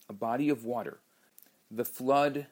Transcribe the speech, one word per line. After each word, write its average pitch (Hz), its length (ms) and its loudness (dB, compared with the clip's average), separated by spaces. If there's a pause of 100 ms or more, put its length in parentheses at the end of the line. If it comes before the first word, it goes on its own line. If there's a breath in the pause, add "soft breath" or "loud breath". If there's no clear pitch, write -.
a - 40 -12
body 117 360 0
of 123 160 0
water. 113 340 -6 (720 soft breath)
The 113 140 -2
flood, 143 680 2